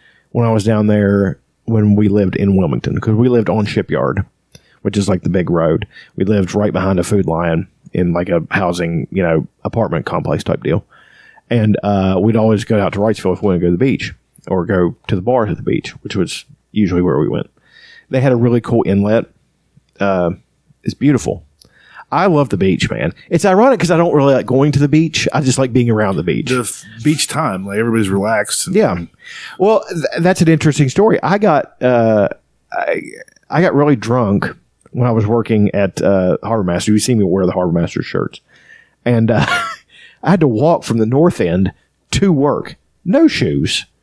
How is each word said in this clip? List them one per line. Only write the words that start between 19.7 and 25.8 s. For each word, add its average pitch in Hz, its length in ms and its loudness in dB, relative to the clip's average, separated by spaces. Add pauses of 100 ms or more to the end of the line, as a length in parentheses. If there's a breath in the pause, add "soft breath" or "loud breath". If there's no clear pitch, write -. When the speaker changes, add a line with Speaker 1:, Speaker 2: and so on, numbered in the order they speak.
Speaker 1:
Uh, 92 320 0 (520)
it's - 100 -6
beautiful. 127 500 -2 (680 loud breath)
I 170 140 0
love 147 240 2
the 98 80 -2
beach, 92 320 0
man. - 240 -4 (160 loud breath)
It's 170 160 0
ironic 202 340 4
'cause 170 120 -2
I 160 60 4
don't 170 180 2
really 139 180 4
like 113 120 2
going 139 260 2
to 143 80 0
the 147 80 4
beach. 156 440 0
I 160 100 0
just 131 180 0
like 131 120 0
being 120 200 2